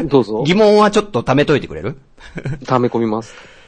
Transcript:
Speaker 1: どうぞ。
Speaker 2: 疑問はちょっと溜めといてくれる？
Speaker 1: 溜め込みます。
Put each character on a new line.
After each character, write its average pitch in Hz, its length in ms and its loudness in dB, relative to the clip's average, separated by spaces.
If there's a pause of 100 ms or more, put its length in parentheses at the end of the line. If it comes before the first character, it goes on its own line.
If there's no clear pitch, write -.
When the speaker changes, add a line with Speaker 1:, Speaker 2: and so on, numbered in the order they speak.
Speaker 1:
ど 135 140 2
う 117 40 4
ぞ。 110 220 -6
Speaker 2:
疑 165 80 2
問 208 240 4
は 208 140 4
ち 214 80 0
ょ - 40 2
っ - 20 -16
と 117 180 -6
溜 135 120 -2
め 143 100 2
と 151 100 2
い 113 60 0
て - 60 -10
く - 60 -14
れ 76 80 -12
る？ 123 160 -8 (720)
Speaker 1:
溜 127 120 2
め 120 100 0
込 117 100 -4
み 113 80 -2
ま 110 160 -4
す。 - 100 -20 (340)